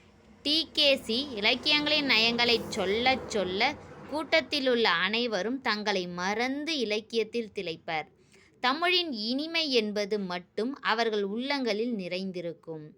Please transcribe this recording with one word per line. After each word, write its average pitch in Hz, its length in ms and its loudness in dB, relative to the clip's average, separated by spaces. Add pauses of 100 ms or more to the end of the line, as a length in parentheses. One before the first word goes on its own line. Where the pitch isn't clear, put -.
(420)
டி 302 300 0
கே 285 240 4
சி 247 380 -2
இலக்கியங்களின் 294 720 2
நயங்களை 233 600 4
சொல்லச் 226 640 0
சொல்ல 202 460 0 (340)
கூட்டத்திலுள்ள 269 800 2
அனைவரும் 214 680 0
தங்களை 208 460 0
மறந்து 240 720 -2
இலக்கியத்தில் 214 720 -4
திளைப்பர். 165 560 -6 (520)
தமிழின் 339 520 2
இனிமை 285 580 -2
என்பது 214 480 0
மட்டும் 190 640 -6
அவர்கள் 214 420 0
உள்ளங்களில் 233 720 -2
நிறைந்திருக்கும். 170 1040 -8